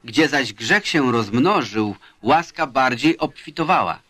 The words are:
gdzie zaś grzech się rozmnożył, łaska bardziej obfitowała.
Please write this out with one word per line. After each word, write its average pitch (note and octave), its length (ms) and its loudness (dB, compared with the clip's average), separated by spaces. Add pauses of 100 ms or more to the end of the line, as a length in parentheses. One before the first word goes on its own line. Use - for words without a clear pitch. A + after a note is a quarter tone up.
gdzie B2 240 0
zaś B2 260 -2
grzech F3 340 -2
się C3+ 240 2
rozmnożył, A2 840 0 (260)
łaska D#3 460 0
bardziej C3 500 0
obfitowała. D3+ 840 -4 (100)